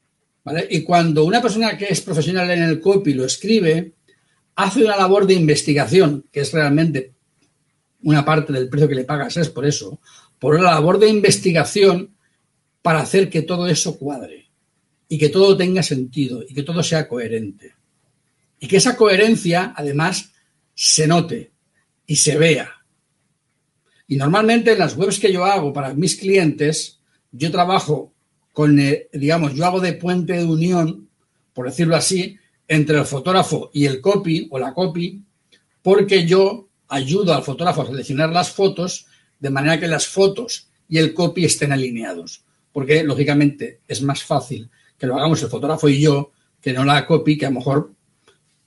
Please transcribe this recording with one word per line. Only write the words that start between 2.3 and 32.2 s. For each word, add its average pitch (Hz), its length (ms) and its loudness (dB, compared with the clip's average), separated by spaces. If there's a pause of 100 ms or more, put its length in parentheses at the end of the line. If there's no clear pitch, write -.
en 170 120 0
el 160 160 0
copy 196 340 2
lo 127 120 -2
escribe, 180 680 0 (640)
hace 202 280 0
una 208 140 2
labor 196 280 4
de 190 80 4
investigación, 147 1000 2
que 143 100 -6
es 139 120 -6
realmente 147 600 0 (880)
una 151 220 2
parte 156 280 0
del 127 160 -2
precio 143 180 2
que 139 80 0
le 127 80 -2
pagas, 147 340 -6
es 165 120 0
por 127 160 -6
eso, 107 340 -4 (400)
por 147 160 2
una 180 160 4
labor 160 280 2
de 214 100 6
investigación 190 1080 2 (640)
para 160 200 2
hacer 190 280 0
que 160 140 -2
todo 175 240 -4
eso 160 300 -2
cuadre 135 520 -12 (580)
y 160 100 -4
que 147 120 2
todo 190 260 6
tenga 185 280 0
sentido 127 640 -4
y - 60 -18
que 139 100 -6
todo 170 180 -4
sea 156 260 -2
coherente. 113 680 -8 (840)
Y 143 80 -12
que 190 100 4
esa 247 180 0
coherencia, 196 800 2
además, 151 560 -4 (420)
se - 340 0
note 165 440 0 (560)
y 151 80 -4
se 147 220 2
vea. 156 340 2 (1400)
Y 135 100 -2
normalmente 220 560 4
en 190 60 0
las - 180 -2
webs 196 220 0
que 202 120 2
yo 180 140 0
hago 175 260 0
para 135 220 -6
mis 165 220 -2
clientes, 160 840 0 (320)
yo 147 200 -6
trabajo 175 640 -2 (380)
con, 147 280 4
eh, 143 340 -2
digamos, 147 400 -2
yo 156 120 -2
hago 180 140 0
de 180 140 -2
puente 180 400 -4
de 175 100 -2
unión, 165 640 -2 (440)
por 127 140 -10
decirlo 165 280 0
así, 185 420 -2 (300)